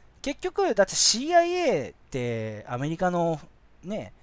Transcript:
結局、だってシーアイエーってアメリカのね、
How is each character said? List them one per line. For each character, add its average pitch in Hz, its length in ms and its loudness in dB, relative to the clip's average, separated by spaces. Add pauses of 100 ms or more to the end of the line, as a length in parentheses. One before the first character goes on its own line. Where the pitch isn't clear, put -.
(220)
結 285 200 -6
局、 370 340 0
だ 196 80 6
っ - 40 2
て - 80 -6
シ 254 320 2
ー 349 100 4
ア 339 60 8
イ 349 100 0
エ 269 280 2
ー 92 100 -8
っ - 20 -16 (180)
て 113 560 -4
ア 123 100 -6
メ 143 120 -4
リ 160 80 -4
カ 180 120 0
の 170 300 0 (440)
ね、 165 280 -8 (120)